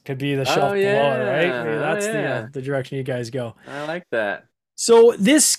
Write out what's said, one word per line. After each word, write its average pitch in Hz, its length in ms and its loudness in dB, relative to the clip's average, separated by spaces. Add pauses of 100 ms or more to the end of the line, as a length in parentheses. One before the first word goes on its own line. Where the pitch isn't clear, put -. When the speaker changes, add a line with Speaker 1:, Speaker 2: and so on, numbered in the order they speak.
Speaker 1:
Could 139 140 -8
be 139 160 -2
the 139 80 -2
Speaker 2:
Oh, - 20 -2
Speaker 1:
shelf 190 280 0
below 196 420 2
it, 127 100 -2
right? 143 220 0
Speaker 2:
yeah. - 180 -4
Speaker 1:
Maybe 113 120 -4
Speaker 2:
Oh, - 40 -4
Speaker 1:
that's - 260 -2
the, 220 120 -4
uh, 143 240 -4
Speaker 2:
yeah. 113 100 -14
Speaker 1:
the 135 100 -10
direction 139 360 -6
you 131 60 -8
guys 123 260 -6
go. 120 240 -8 (120)
Speaker 2:
I 139 200 -10
like 170 240 -8
that. 104 340 -2 (300)
Speaker 1:
So 233 440 6
this, 247 400 4